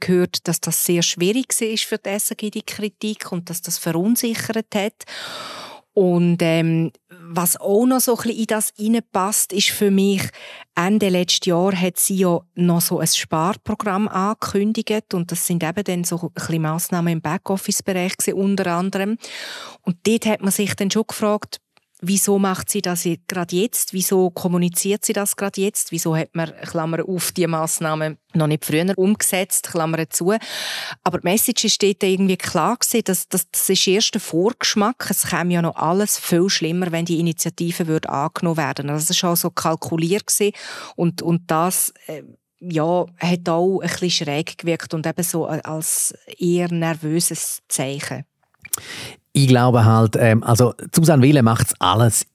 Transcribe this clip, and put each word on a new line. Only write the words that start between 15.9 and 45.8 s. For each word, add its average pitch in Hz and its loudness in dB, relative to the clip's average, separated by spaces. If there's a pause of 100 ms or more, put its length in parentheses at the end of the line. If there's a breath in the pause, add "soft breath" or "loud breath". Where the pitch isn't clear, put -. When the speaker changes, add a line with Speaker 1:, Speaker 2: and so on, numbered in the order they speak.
Speaker 1:
so 170 -4
ein 165 -6
bisschen 165 -4
Massnahmen 170 0
im 160 -2
Backoffice-Bereich 190 -4
gewesen, - -2
unter 190 0
anderem. 196 -2 (640 loud breath)
Und 175 -2
dort 220 2
hat 214 0
man 196 0
sich - -2
dann 196 -2
schon 220 -2
gefragt, - -4 (400)
wieso 196 2
macht 196 -2
sie 202 -2
das 175 -4
je-, 165 0
gerade 175 -4
jetzt? - -2
Wieso 185 2
kommuniziert 180 0
sie 220 -2
das 202 -2
gerade 196 -4
jetzt? - -2
Wieso 165 -2
hat 160 -4
man, 165 -4 (100)
Klammer 165 -4
auf, 180 -4
die 175 0
Massnahmen 156 -2 (160)
noch 156 2
nicht 151 0
früher 170 0
umgesetzt, 190 0
Klammer 160 -2
zu? 180 0 (720 loud breath)
Aber 180 0
die 175 -2
Message 220 0
ist - 2
dort 202 2
irgendwie 185 2
klar 185 0
gewesen, - 0
dass, - -2
dass, - -2
das - -4
ist 190 2
erst 196 2
der 208 -2
Vorgeschmack. 208 0
Es - -2
käme 175 0
ja 170 2
noch 165 -2
alles 185 0
viel 180 2
schlimmer, 175 -2
wenn 165 -2
die 170 0
Initiative 170 -2
würde 156 -2
angenommen 156 -2
werden. 143 -4
Also 151 -2
das - 0
war 175 2
auch 170 2
so 175 -2
kalkuliert 165 -2
gewesen. 208 0 (420 loud breath)
Und, 175 -2
und 170 0
das, 165 0 (120)
äh, 156 -12 (360)
ja, 170 0 (120)
hat 175 0
auch 175 2
ein 170 -4
bisschen 175 -2
schräg 147 -4
gewirkt 170 -4
und 160 -4
eben 160 -2
so, 170 -2
äh, 151 -4
als - -4 (240)